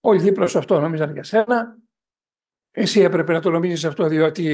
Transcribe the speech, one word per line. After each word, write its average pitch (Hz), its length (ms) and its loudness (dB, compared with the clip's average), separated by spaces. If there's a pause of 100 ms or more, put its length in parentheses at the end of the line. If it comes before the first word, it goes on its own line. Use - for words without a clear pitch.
«Όλοι 202 220 4
δίπλα 190 240 2
σου 170 120 0
αυτό 156 220 0
νόμιζαν 156 320 -2
για 143 100 -12
σένα, 226 560 -2 (920)
εσύ - 300 0
έπρεπε 170 320 2
να 139 80 0
το 185 100 -2
νομίζεις 165 340 -2
αυτό 160 240 -2
διότι 156 340 0 (120)